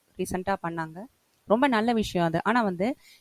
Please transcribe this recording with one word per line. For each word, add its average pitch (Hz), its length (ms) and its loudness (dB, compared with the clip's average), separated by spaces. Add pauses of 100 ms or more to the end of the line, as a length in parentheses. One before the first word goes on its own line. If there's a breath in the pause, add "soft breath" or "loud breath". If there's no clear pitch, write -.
(180)
ரீசென்ட்டா 185 380 -4 (120)
பண்ணாங்க. 165 360 -8 (420)
ரொம்ப 247 220 2
நல்ல 233 260 2
விஷயம் 185 340 2
அது. 165 160 0
ஆனா 240 180 2
வந்து, 196 340 0 (260 soft breath)